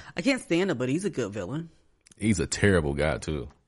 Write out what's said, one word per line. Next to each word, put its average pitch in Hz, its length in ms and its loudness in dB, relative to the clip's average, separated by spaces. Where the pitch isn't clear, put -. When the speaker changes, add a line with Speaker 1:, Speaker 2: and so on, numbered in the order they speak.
Speaker 1:
I 175 60 -6
can't 254 200 2
stand 180 300 0
him, 131 60 -2
but 127 120 -2
he's 175 160 0
a 190 40 0
good 120 220 -4
villain. 110 380 -6
Speaker 2:
He's 101 220 2
a 67 80 0
terrible 85 460 4
guy, 71 240 0
too. 73 320 -6